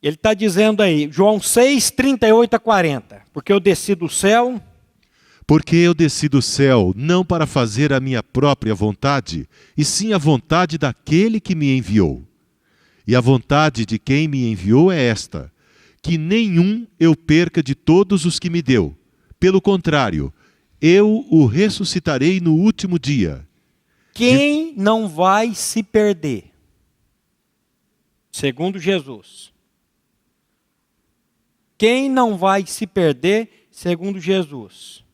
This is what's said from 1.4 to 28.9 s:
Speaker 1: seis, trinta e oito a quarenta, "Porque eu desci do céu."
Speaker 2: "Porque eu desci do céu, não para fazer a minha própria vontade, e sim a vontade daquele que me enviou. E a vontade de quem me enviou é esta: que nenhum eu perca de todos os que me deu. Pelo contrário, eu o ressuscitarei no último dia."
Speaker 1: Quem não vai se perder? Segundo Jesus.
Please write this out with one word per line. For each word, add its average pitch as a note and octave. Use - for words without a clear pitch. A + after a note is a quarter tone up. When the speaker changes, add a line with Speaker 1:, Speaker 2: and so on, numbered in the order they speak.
Speaker 1:
seis, B3+
trinta B3+
e G#3+
oito A#3
a A3
quarenta, D#3
"Porque -
eu G3+
desci F#3+
do E3+
céu." A#3
Speaker 2:
"Porque D#3
eu E3+
desci D3+
do C3+
céu, A#2+
não E3+
para E3
fazer B2+
a C3+
minha C3
própria B2+
vontade, G#2+
e D3
sim G#3
a G3
vontade D#3
daquele D#3+
que -
me C#3+
enviou. F#2
E G#2
a B2
vontade C3
de A2
quem D3
me C3
enviou A2+
é E3
esta: G2+
que E3
nenhum G3
eu E3
perca E3
de C3+
todos F3+
os E3+
que F3
me E3+
deu. G#2
Pelo F#3+
contrário, C#3+
eu G#3
o D#3+
ressuscitarei E3+
no E3
último F#3
dia." F2+
Speaker 1:
Quem C#4+
não G#3+
vai F#3+
se -
perder? E3+
Segundo D#3
Jesus. D3